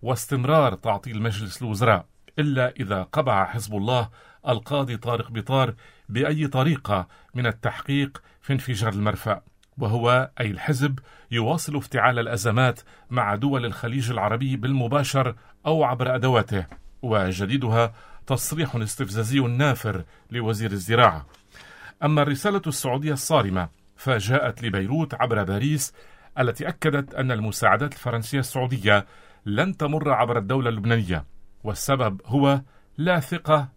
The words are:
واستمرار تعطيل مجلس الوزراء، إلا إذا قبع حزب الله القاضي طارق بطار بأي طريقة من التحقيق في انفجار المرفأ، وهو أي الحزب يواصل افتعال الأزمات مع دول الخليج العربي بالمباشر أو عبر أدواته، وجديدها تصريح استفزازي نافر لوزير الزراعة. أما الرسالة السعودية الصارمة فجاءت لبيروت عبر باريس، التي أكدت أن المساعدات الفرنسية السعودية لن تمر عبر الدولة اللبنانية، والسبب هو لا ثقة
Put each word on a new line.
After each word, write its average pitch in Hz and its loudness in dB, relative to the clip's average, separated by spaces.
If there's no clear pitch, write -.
واستمرار 127 2
تعطيل 107 -4
مجلس 107 -4
الوزراء، 107 2
إلا 131 2
إذا 98 -2
قبع 113 2
حزب 107 -6
الله 110 0
القاضي 123 -2
طارق 117 -4
بطار 131 0
بأي 143 0
طريقة 131 0
من 123 -2
التحقيق 139 -2
في 139 -4
انفجار 113 -2
المرفأ، 104 -2
وهو 120 2
أي 113 -2
الحزب 135 -2
يواصل 143 -2
افتعال 123 2
الأزمات 117 0
مع 110 0
دول 127 0
الخليج 117 -4
العربي 117 0
بالمباشر 127 0
أو 156 2
عبر 127 2
أدواته، 123 2
وجديدها 110 0
تصريح 135 -2
استفزازي 113 -2
نافر 120 0
لوزير 110 -2
الزراعة. 98 4
أما 151 4
الرسالة 151 0
السعودية 143 -2
الصارمة 101 0
فجاءت 123 0
لبيروت 113 -2
عبر 104 0
باريس، 127 -2
التي 139 -2
أكدت 143 -2
أن 127 -2
المساعدات 110 2
الفرنسية 117 -4
السعودية 123 2
لن 143 0
تمر 147 0
عبر 120 2
الدولة 120 0
اللبنانية، 107 0
والسبب 107 -2
هو 139 4
لا 175 2
ثقة 151 0